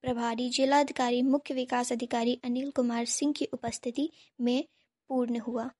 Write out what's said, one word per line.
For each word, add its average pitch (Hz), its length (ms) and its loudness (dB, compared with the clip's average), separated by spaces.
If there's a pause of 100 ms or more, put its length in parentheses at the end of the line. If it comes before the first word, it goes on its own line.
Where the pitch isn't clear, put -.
प्रभारी 240 480 -2
जिलाधिकारी 269 720 4
मुख्य 269 320 2
विकास 247 380 0
अधिकारी 240 520 0
अनिल 254 260 -2
कुमार 240 340 0
सिंह 285 280 0
की 285 120 -2
उपस्थिति 247 680 -4 (300)
में 247 240 2 (440)
पूर्ण 247 300 0
हुआ। 233 420 -6